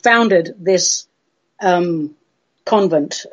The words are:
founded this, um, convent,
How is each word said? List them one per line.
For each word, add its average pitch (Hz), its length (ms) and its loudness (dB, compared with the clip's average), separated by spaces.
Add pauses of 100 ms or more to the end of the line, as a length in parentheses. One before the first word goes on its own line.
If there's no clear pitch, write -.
founded 226 560 2
this, 180 480 -2 (520)
um, 175 560 -2 (500)
convent, 175 680 0